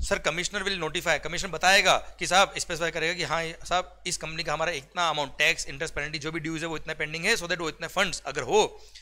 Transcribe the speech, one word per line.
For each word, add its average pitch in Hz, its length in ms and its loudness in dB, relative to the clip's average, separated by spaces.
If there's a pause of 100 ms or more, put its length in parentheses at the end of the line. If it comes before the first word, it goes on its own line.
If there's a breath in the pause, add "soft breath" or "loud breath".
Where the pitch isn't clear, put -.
(120)
sir, 196 160 0
commissioner 180 400 -2
will 190 200 -2
notify, 156 320 2
कमिश्नर 170 320 -4
बताएगा 180 460 6
कि - 300 -6
साहब, 185 300 6
स्पेसिफाई 165 340 -2
करेगा 160 220 0
कि 175 100 -2
हाँ 156 200 -2
साहब, 170 640 -4
इस 175 100 -4
कंपनी 160 260 -8
का 156 100 -2
हमारा 160 180 0
इतना 165 380 -2
अमाउंट, 147 280 -2
टैक्स, 151 300 2
इंटरेस्ट, 151 260 -6
पेनल्टी 151 260 -4
जो 151 120 -6
भी 165 80 -4
ड्यूज 160 220 -6
है, 170 60 -4
वो 160 100 -4
इतना 156 160 -6
पेंडिंग 156 320 -6
है, 220 100 4
so 170 80 -2
that 170 160 -2
वो 165 100 -2
इतने 165 180 -8
फंड्स 185 380 0
अगर 139 160 -4
हो 156 400 2 (200 loud breath)